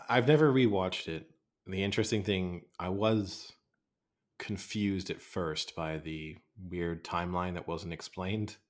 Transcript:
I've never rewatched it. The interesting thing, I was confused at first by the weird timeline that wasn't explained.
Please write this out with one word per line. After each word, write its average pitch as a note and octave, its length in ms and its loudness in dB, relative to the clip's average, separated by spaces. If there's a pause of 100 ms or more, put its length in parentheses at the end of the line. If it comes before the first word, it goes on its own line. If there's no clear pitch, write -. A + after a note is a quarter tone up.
I've A#2+ 180 6
never D3+ 240 8
rewatched G2+ 560 4
it. D#2+ 220 -6 (360)
The F#2+ 180 -2
interesting G#2 400 2
thing, F#2 400 0 (160)
I F2+ 100 -2
was G2+ 640 0 (840)
confused G2 720 -2
at - 120 -8
first D#2+ 540 -4
by D#2+ 220 -4
the D#2 400 -8 (200)
weird F2 460 -4
timeline F2+ 520 -2
that E2+ 120 -8
wasn't E2 260 -6
explained. G2 640 -6 (120)